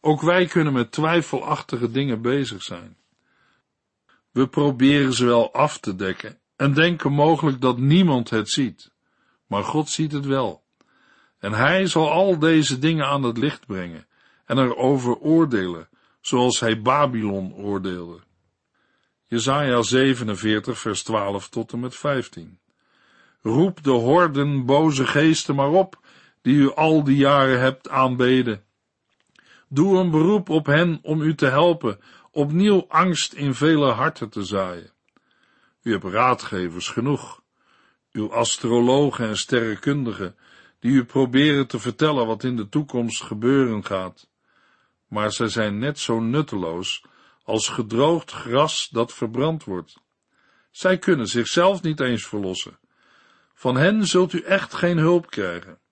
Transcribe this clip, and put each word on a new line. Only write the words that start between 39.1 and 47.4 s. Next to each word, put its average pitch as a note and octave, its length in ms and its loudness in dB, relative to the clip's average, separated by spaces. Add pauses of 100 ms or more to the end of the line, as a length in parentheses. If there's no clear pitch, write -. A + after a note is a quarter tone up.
en G#2 100 -6
sterrenkundigen, A#2 960 -4 (440)
die A#2+ 120 0
u C3 140 4
proberen C3+ 600 2
te A#2+ 120 -6
vertellen B2 480 0
wat A2 160 -4
in B2+ 120 -2
de G#2 140 -6
toekomst B2 520 -4
gebeuren A#2 640 0
gaat. F#2 440 -8 (800)
Maar G#2 240 -2
zij A#2 160 -2
zijn G#2 300 -2
net C#3 220 -6
zo A2+ 200 -2
nutteloos G#2 840 -4 (400)